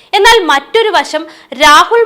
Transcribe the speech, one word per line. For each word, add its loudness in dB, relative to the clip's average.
എന്നാൽ 2
മറ്റൊരു -2
വശം -6
രാഹുൽ 2